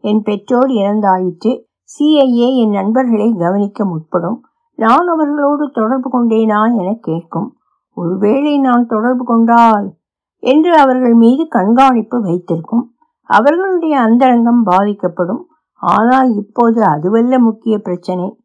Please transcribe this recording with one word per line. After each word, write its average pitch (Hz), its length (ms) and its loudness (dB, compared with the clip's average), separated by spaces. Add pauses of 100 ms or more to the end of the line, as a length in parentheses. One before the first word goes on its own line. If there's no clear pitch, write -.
என் 214 180 0
பெற்றோர் 240 500 0
இறந்தாயிற்று. 196 800 -2 (380)
சி 294 180 -4 (120)
ஐ 269 180 2
ஏ 240 180 2
என் 220 180 0
நண்பர்களை 220 600 0
கவனிக்க 202 520 -2
முற்படும். 175 540 -6 (400)
நான் 254 280 2
அவர்களோடு 294 640 -2
தொடர்பு 247 380 -4
கொண்டேனா 220 500 0 (160)
என 185 140 -4 (120)
கேட்கும். 165 460 -6 (500)
ஒருவேளை 208 600 -2
நான் 247 260 2
தொடர்பு 240 400 -2
கொண்டால் 233 640 2 (560)
என்று 311 340 2
அவர்கள் 254 380 2
மீது 240 320 4
கண்காணிப்பு 247 760 0
வைத்திருக்கும். 175 600 -4 (460)
அவர்களுடைய 330 680 0
அந்தரங்கம் 240 640 2
பாதிக்கப்படும். 190 760 -2 (400)
ஆனால் 247 520 2
இப்போது 226 500 0
அதுவல்ல 202 560 0
முக்கிய 226 380 0
பிரச்சனை. 180 500 -6 (180)